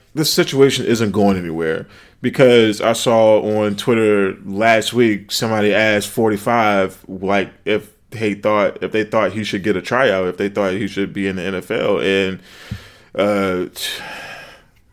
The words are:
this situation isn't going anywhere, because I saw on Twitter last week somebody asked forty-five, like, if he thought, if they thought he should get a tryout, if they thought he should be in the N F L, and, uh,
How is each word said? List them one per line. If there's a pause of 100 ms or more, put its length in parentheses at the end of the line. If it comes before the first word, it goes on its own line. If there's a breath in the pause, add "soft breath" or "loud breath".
(140)
this
situation
isn't
going
anywhere, (360 loud breath)
because
I
saw
on
Twitter (100)
last
week
somebody
asked
forty-five,
like, (160)
if (200)
he
thought,
if
they
thought
he
should
get
a
tryout,
if
they
thought
he
should
be
in
the
N
F
L,
and, (720 loud breath)
uh, (1300 loud breath)